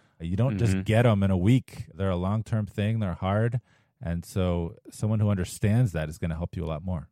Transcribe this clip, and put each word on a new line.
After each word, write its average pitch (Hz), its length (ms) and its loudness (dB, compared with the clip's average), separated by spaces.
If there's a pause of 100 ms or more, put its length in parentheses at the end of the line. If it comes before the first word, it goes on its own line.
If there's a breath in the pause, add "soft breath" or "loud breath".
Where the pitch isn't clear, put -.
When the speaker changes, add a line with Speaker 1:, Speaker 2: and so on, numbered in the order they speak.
(200 soft breath)
Speaker 1:
You 85 180 -4
don't 117 200 0
just 110 160 2
Speaker 2:
Mm-hmm. 95 100 0
Speaker 1:
get 107 220 4
'em 104 180 4
in 95 80 4
a 92 60 2
week. 113 560 2
They're 95 160 -2
a 90 60 0
long-term 104 520 -2
thing. 110 320 -2
They're 95 160 -2
hard. 110 440 0 (420)
And 85 220 -4
so 87 520 -2 (140)
someone 107 300 -2
who 104 100 4
understands 104 600 2
that 80 160 -4
is 76 100 -10
gonna 82 200 -4
help 87 180 -6
you 87 80 -6
a 80 40 -6
lot 78 160 -6
more. 90 280 -6